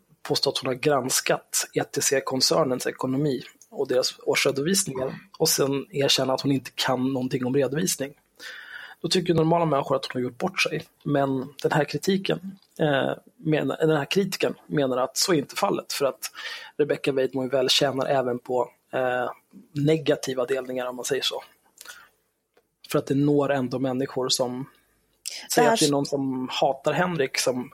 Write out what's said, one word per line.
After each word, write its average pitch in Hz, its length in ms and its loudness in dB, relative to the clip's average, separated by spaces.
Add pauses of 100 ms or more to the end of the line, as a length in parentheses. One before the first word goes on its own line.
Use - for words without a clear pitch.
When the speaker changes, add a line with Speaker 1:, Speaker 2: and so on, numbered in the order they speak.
(280)
Speaker 1:
påstå 143 220 0
att 135 80 -2
hon 131 100 -4
har 131 80 0
granskat - 960 0
E 139 100 0
T - 180 -4
C-koncernens 135 840 2
ekonomi 135 540 -2 (280)
och 139 180 -4
deras 127 360 0
årsredovisningar 135 920 0 (220)
och 160 120 2
sen 139 420 0
erkänna 135 420 2
att 131 80 -2
hon 139 100 2
inte 127 240 -2
kan 127 380 0
någonting 127 320 -2
om 127 100 0
redovisning. 143 580 0 (880)
Då 170 80 -2
tycker 175 240 2
normala 165 320 4
människor 139 300 2
att 131 100 -2
hon - 160 -6
har 127 80 -2
gjort 123 80 -16
bort - 240 -2
sig. 156 220 -2 (200)
Men 139 580 0
den 156 100 2
här 160 120 4
kritiken, 190 760 -2 (220)
eh, 139 320 2 (260)
menar, 151 400 0
den 156 200 4
här 139 140 -2
kritiken 196 440 0 (120)
menar 135 300 0
att 127 200 -2
så - 160 2
är 160 40 4
inte - 180 -4
fallet - 380 -2
för 143 120 0
att - 260 -4 (460)
Rebecca 143 340 0
Weidmo 131 380 0
väl 131 200 2
tjänar 131 360 2
även 127 340 0
på, 123 300 -2 (240)
eh, 123 380 0 (420)
negativa 143 720 0
delningar 127 400 -4
om 127 100 -8
man 123 100 -10
säger 127 160 -2
så. - 220 -4 (1500)
För 151 80 2
att - 80 -6
det 143 80 2
når 143 360 4
ändå 127 280 -2
människor 131 500 -2
som 127 360 -2 (800)
Speaker 2:
Det - 60 -4
Speaker 1:
säger 233 140 6
Speaker 2:
här 233 60 6
Speaker 1:
att 220 60 2
det 160 60 4
är 143 60 4
någon 143 140 2
som 131 460 -2
hatar 143 420 0
Henrik 160 440 0
som 127 360 -2